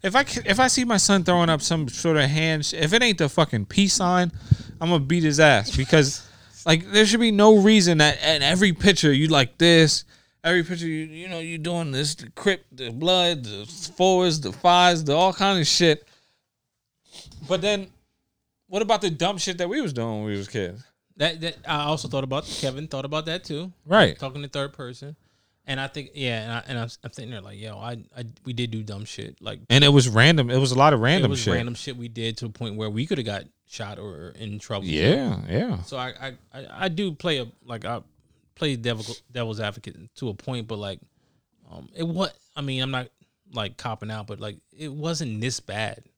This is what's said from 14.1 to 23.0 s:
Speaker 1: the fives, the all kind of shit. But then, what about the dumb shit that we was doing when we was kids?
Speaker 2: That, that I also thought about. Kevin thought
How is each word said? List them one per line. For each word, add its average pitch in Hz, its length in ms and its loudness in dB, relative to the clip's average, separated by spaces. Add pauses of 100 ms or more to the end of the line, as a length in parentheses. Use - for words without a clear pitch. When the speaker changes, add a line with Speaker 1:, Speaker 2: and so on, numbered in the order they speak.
Speaker 1:
the 98 140 -6
fives, 175 500 4
the 143 100 0
all 180 200 4
kind 196 260 0
of 147 80 0
shit. 165 400 2 (1400)
But 180 140 0
then, 196 260 -2 (800)
what 190 140 -2
about 214 200 2
the 190 100 0
dumb 170 260 -2
shit 175 220 -6
that 175 100 -2
we 214 120 -4
was 151 120 -6
doing 113 280 -4
when 107 100 -6
we 101 60 -4
was 98 100 -8
kids? 98 340 -8 (360)
Speaker 2:
That, 165 240 -4
that 160 160 -10 (100)
I 147 160 -4
also 147 240 -4
thought 135 160 -4
about. 135 220 -6
Kevin 143 420 -8
thought 135 180 -10